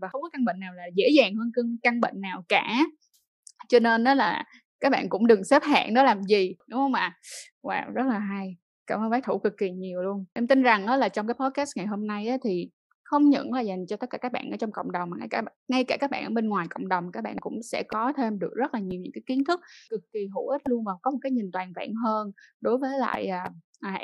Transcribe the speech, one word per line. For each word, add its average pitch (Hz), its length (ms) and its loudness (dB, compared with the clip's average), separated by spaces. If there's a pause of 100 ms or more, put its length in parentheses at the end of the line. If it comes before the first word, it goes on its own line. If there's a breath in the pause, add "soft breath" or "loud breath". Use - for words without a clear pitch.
Và 185 80 -8
không 269 140 -6
có 339 100 -10
căn 269 120 0
bệnh 185 160 0
nào 185 140 -10
là 180 100 -16 (100)
dễ 196 220 6
dàng 208 180 6
hơn 233 200 -2
cân-, 233 280 0
căn 240 180 2
bệnh 190 200 0
nào 190 280 -8
cả. 220 360 2 (840)
Cho 240 100 8
nên 226 260 4
đó 269 100 6
là 214 300 2 (360 soft breath)
các 277 120 2
bạn - 160 0
cũng 196 180 2
đừng 202 180 8
xếp 285 180 6
hạng 269 320 2
nó 254 80 8
làm 214 200 4
gì, 190 320 2 (140)
đúng 240 120 -4
không 269 140 0
ạ? 180 240 -2 (440 loud breath)
Wow, - 300 -4
rất 240 140 -2
là 220 120 0
hay. 196 380 -6 (300)
Cảm - 140 -2
ơn 220 100 -2
bác 254 140 0
Thủ 214 140 0
cực 208 200 0
kỳ 190 120 -2
nhiều 180 320 -6
luôn. 196 300 -4
Em 233 140 -2
tin 269 160 6
rằng 214 240 4
á, 254 100 2
là 240 120 4
trong 208 180 -2
cái 233 140 -2
podcast 277 360 -2
ngày 190 100 -4
hôm 208 200 -4
nay 208 220 -4
á, 262 160 0
thì 180 260 -2 (420)
không 294 180 6
những 233 220 2
là 254 80 0
dành 185 260 -4
cho 208 100 -6
tất 247 140 -10
cả - 80 -6
các 247 140 -6
bạn - 180 -6
ở 208 60 -6
trong 214 160 -4
cộng 180 200 -6
đồng 175 180 -4
mà 175 80 -6
ngay 233 120 -10
cả, 226 120 0 (260)
ngay 254 160 2
cả - 160 0
các 277 100 -2
bạn - 140 -4
ở 214 60 -6
bên 220 180 0
ngoài 185 220 0
cộng 190 180 -8
đồng, 180 240 0
các 220 120 -8
bạn - 160 -8
cũng 220 220 -8
sẽ - 260 -4
có 233 280 -2
thêm 220 220 -2
được 175 180 -4
rất 269 180 -2
là 226 60 -4
nhiều 185 200 -6
những - 120 -12
cái 220 140 -12
kiến 269 180 0
thức 349 160 0 (300 loud breath)
cực 220 100 -6 (120)
kỳ 214 80 -6 (140)
hữu - 140 -4
ích 285 160 -2
luôn 240 200 0
và 196 80 -4 (100)
có 262 80 -2
một 269 120 -2
cái 269 100 -4
nhìn 214 200 -2
toàn 185 240 -8
vẹn - 180 -8 (100)
hơn 214 280 -2 (280 soft breath)
đối 233 180 0
với 269 200 -2
lại, 220 280 -2
à, 185 240 -6 (300)
à, 190 240 -6